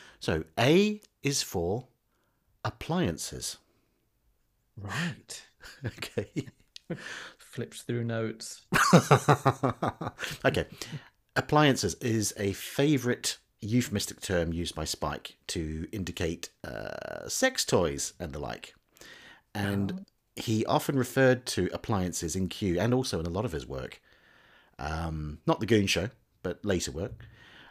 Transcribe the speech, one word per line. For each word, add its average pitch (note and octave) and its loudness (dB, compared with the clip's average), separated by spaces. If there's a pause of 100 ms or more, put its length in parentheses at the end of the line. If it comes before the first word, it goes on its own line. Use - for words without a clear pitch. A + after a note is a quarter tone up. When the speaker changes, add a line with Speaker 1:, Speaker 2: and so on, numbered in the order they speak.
(200)
Speaker 1:
So, D#2+ 0 (140)
A G3+ 6 (220)
is C#3 0
for G2 -2 (760)
appliances. - -4 (1200)
Speaker 2:
Right. A2 -6
Speaker 1:
<laughs> - -20 (320)
Okay. - -6 (920)
Speaker 2:
Flips - -12
through A#2+ -2
notes. A2+ -6
Speaker 1:
<laughs> - 2
Okay. - 2 (680)
Appliances C#3 4
is A2+ 0
a G2+ 0
favourite - 0 (220)
euphemistic G#2+ 0
term E2+ 0
used E2 -4
by D#2 -4
Spike - -6 (100)
to D#2+ -4
indicate, F2 -4 (120)
uh, G1+ -10
sex - 0
toys E2 2
and D#2 -8
the C#2+ -8
like. - -8 (800)
And G2+ 0
Speaker 2:
Oh. F#3+ -12 (320)
Speaker 1:
he A2 0
often D3 2
referred B2+ 4
to F2+ 0
appliances F#2 -2
in F#2+ 0
Q F2 0
and A#2 4
also B2+ 0
in E2 -2
a F2 -2
lot F#2+ -2
of B2 -4
his C#2 -6
work. - -10 (800)
Um, D#2 -4
not E3 4
The A2 -4
Goon G#2 6
Show, F#2 0 (340)
but F2+ -6
later F#2 0
work. F2 -8 (440)